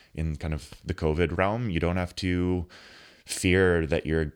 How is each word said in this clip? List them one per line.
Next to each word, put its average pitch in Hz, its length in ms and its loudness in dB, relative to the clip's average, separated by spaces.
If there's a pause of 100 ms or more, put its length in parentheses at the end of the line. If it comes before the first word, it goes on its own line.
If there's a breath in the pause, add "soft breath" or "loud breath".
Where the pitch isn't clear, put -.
(140 soft breath)
in 80 220 -2
kind 80 160 -6
of 73 180 -8 (140)
the 85 100 -4
covid 82 440 0
realm, 107 320 0
you 82 80 -2
don't 85 180 0
have 90 200 -4
to 90 500 -2 (580 loud breath)
fear 90 600 4
that 76 200 -2
you're 80 300 2